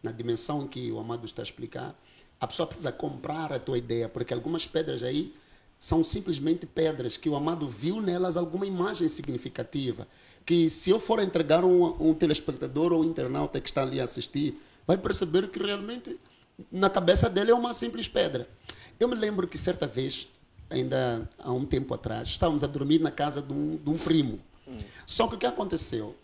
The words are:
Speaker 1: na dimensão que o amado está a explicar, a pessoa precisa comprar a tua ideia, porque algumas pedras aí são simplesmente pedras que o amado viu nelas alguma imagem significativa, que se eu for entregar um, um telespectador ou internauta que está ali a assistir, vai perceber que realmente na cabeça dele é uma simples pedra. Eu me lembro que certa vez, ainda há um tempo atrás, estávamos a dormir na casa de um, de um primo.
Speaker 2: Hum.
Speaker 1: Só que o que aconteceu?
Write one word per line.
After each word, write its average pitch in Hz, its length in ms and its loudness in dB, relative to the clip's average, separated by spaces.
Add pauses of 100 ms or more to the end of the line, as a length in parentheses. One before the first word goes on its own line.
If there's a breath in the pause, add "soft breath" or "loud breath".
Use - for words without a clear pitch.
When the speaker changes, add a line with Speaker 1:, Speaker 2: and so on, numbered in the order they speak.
Speaker 1:
na 117 80 -6
dimensão 117 560 -4
que 127 240 -8
o 110 80 -6
amado 117 260 -8
está 113 160 -10
a 117 40 -8
explicar, 123 500 -10 (460 soft breath)
a 120 80 -2
pessoa - 180 -2
precisa - 240 -6
comprar 151 640 -6
a 131 80 -4
tua 127 180 -2
ideia, 117 300 -2
porque 120 260 -4
algumas 151 320 -4
pedras 143 380 -2
aí 143 280 -2 (460 soft breath)
são 165 260 2
simplesmente 165 640 -2
pedras 143 500 -2
que - 120 -6
o 151 60 2
amado 151 320 -2
viu 143 360 -4
nelas 180 340 0
alguma 175 300 -2
imagem 180 420 0
significativa, 127 1000 -4 (380 loud breath)
que 165 240 6
se 160 220 0
eu 214 100 6
for 220 220 2
entregar 165 420 4
um, 175 460 6
um - 20 4
telespectador 151 800 0
ou 165 100 4
internauta 143 580 -2
que - 80 -6
está - 120 0
ali 135 180 -2
a 131 60 0
assistir, 139 560 -4 (260 loud breath)
vai 180 120 4
perceber 180 500 2
que - 100 -8
realmente 202 600 -4 (520 soft breath)
na 185 200 4
cabeça 196 400 6
dele 202 200 4
é 233 40 12
uma 240 180 2
simples 233 360 -4
pedra. 147 380 0 (520 loud breath)
Eu 240 100 4
me 247 60 0
lembro 208 340 0
que - 80 -10
certa 175 300 0
vez, - 420 -4 (400)
ainda 127 580 0 (120)
há - 120 -8
um 127 140 0
tempo 135 300 -2
atrás, 113 340 -6
estávamos 151 340 2
a 147 40 0
dormir 143 340 2
na 156 100 0
casa 147 300 -2
de 135 120 -10
um, 151 300 -2
de 143 60 -4
um 156 80 0
primo. 147 420 2 (300)
Speaker 2:
Hum. 131 80 -12 (300 loud breath)
Speaker 1:
Só - 220 4
que 226 80 -6
o - 20 -12
que 214 80 -2
aconteceu? 143 760 -2